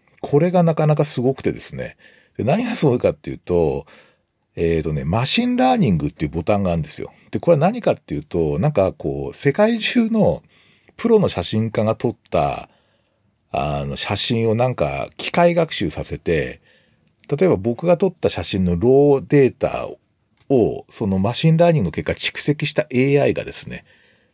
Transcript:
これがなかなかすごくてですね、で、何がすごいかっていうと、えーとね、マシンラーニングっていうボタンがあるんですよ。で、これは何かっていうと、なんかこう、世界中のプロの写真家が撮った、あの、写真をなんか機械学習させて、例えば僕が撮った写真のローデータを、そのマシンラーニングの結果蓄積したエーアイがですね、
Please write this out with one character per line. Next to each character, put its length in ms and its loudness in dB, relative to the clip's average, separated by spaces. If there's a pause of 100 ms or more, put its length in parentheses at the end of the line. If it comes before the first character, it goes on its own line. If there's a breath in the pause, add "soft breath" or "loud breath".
(200 soft breath)
こ 180 2
れ 120 2
が 120 4
な 120 2
か 120 0
な 100 2
か 100 2
す 140 -6
ご 140 0
く 80 -18
て 100 0
で 80 -8
す 140 -16
ね、 220 -12 (400 soft breath)
で、 80 -4
何 200 2
が 100 -4
す 100 -4
ご 100 4
い 40 0
か 120 2
っ 40 -2
て 160 -14
い 40 -8
う 40 -14
と、 480 0 (680 soft breath)
え 260 0
ー 20 -4
と 100 -4
ね、 120 -4
マ 200 0
シ 220 -2
ン 100 -2
ラ 180 2
ー 20 -2
ニ 140 2
ン 60 2
グ 120 -2
っ 40 -10
て 140 -6
い 20 -2
う 20 -8
ボ 120 -6
タ 160 0
ン 40 -2
が 100 0
あ 20 0
る 60 -2
ん 20 -4
で 80 -10
す 100 -14
よ。 100 -12 (200 soft breath)
で、 80 -4
こ 140 2
れ 40 4
は 40 2
何 200 0
か 120 0
っ 20 2
て 200 -12
い 40 -4
う 60 -10
と、 340 -2
な 100 0
ん 40 -2
か 200 2
こ 400 -6
う、 20 -14
世 200 0
界 240 2
中 320 0
の 320 2 (540 soft breath)
プ 120 -2
ロ 120 6
の 80 2
写 140 -4
真 280 -2
家 140 -2
が 100 2
撮 160 -2
っ 60 -8 (140)
た、 380 -2 (840)
あ 360 -4
の、 100 -8
写 200 -6
真 340 -2
を 40 0
な 140 0
ん 60 -4
か 420 -4
機 140 -8
械 240 2
学 180 0
習 160 -2
さ 160 -8
せ 140 -10
て、 420 -2 (720 soft breath)
例 120 2
え 20 4
ば 80 2
僕 300 -4
が 100 4
撮 120 2
っ 20 -4
た 180 -2
写 160 -6
真 200 -2
の 80 2
ロ 500 4
ー 40 -14
デ 240 4
ー 60 -10
タ 320 -4 (600)
を、 400 2
そ 180 -6
の 120 0
マ 160 0
シ 160 2
ン 60 4
ラ 120 4
ー 40 4
ニ 80 2
ン 20 0
グ 40 0
の 60 -4
結 140 -6
果 60 -2
蓄 280 -6
積 260 -2
し 80 -6
た 160 -2
エ 260 2
ー 60 2
ア 40 2
イ 80 2
が 100 -8
で 80 -14
す 160 -14
ね、 160 -14 (500 soft breath)